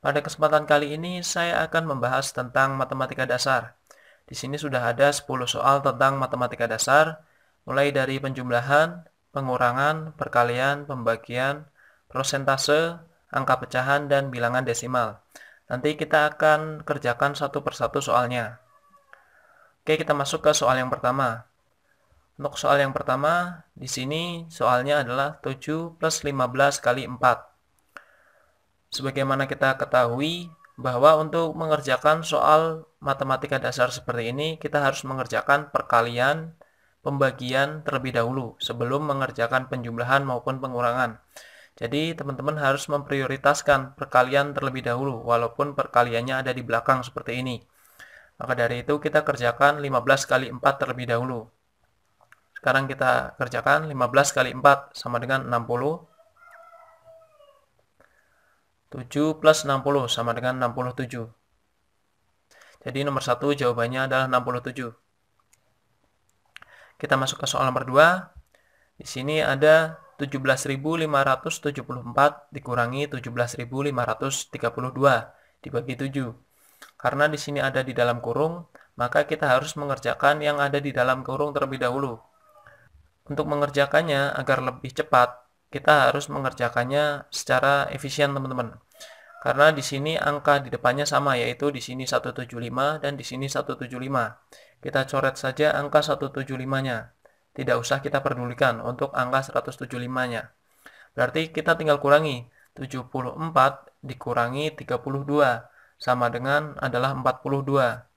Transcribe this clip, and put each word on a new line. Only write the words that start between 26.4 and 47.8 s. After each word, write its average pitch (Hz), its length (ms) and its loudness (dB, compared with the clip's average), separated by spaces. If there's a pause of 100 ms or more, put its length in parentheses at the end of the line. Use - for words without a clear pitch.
belas 135 400 2
kali 123 240 0
empat. 123 400 2 (1400)
Sebagaimana 135 560 -2
kita 135 320 2
ketahui 139 720 0 (240)
bahwa 127 400 6
untuk 156 400 -2
mengerjakan 151 640 0
soal 160 640 2 (160)
matematika 139 560 -2
dasar 127 320 0
seperti 120 480 -6
ini, 156 240 -4
kita 147 240 -2
harus 135 240 0
mengerjakan 131 640 0
perkalian, 127 800 2 (480)
pembagian 135 880 -2
terlebih 131 320 -2
dahulu 120 400 -2
sebelum 127 480 -4
mengerjakan 131 640 -2
penjumlahan 120 560 0
maupun 127 320 -4
pengurangan. 120 560 -2 (560)
Jadi, 151 480 -4
teman-teman 143 400 -4
harus 139 320 0
memprioritaskan 139 1040 0
perkalian 135 560 2
terlebih 131 320 -4
dahulu, 123 400 -4
walaupun 120 480 0
perkaliannya 127 720 0
ada 131 80 -2
di 127 80 -4
belakang 117 400 0
seperti 123 400 -8
ini. 127 240 -6 (720)